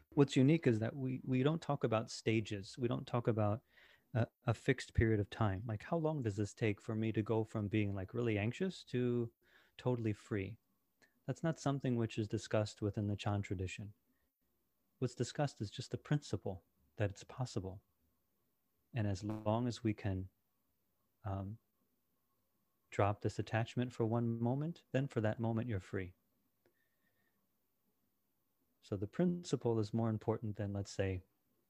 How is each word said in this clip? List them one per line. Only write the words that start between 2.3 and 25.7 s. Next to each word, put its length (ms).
We 120
don't 180
talk 220
about 320
a, 140
a 60
fixed 400
period 280
of 80
time. 360
Like, 240
how 60
long 260
does 140
this 180
take 280
for 120
me 200
to 80
go 240
from 240
being, 260
like, 180
really 240
anxious 540
to 380
totally 340
free? 460
That's 160
not 160
something 380
which 220
is 100
discussed 540
within 260
the 80
Chan 280
tradition. 500
What's 160
discussed 460
is 80
just 220
the 60
principle 680
that 140
it's 120
possible. 560
And 140
as 160
long 460
as 160
we 80
can, 340
um, 300
drop 300
this 180
attachment 540
for 120
one 360
moment, 400
then 160
for 140
that 180
moment, 300
you're 100